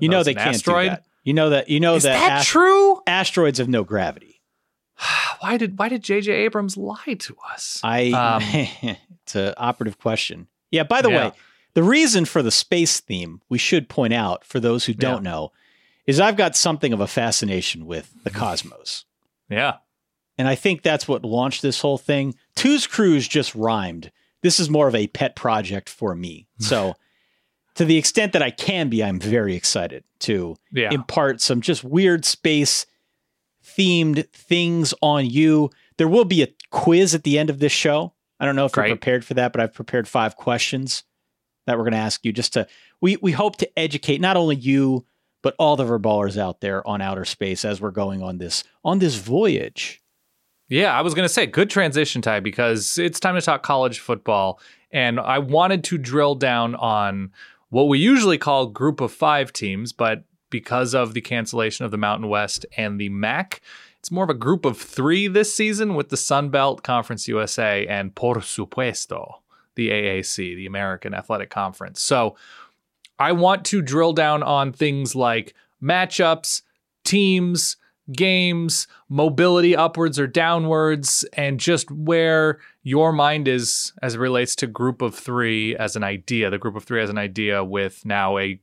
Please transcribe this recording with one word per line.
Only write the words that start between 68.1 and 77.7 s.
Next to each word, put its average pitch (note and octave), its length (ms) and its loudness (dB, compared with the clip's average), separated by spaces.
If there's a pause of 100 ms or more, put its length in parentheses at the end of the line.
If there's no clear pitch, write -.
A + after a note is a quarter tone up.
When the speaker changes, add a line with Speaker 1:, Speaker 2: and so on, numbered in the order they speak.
Speaker 2:
por A#2+ 220 0
supuesto, - 1040 -6 (340)
the A2+ 160 -2
A G2+ 280 -2
A F#2+ 40 -4
C, F#2 320 -8
the F#2 100 -12
American G2 480 -8
Athletic G2 380 -6
Conference. F#2+ 500 -8
So A#2+ 340 0 (840)
I D3 140 2
want F3+ 340 2
to G3+ 160 0
drill D#3 320 2
down D3+ 280 2
on C#3 300 0
things C#3 420 -2
like A#2 380 0 (300)
matchups, E3+ 800 0 (420)
teams, F#3 720 2 (360)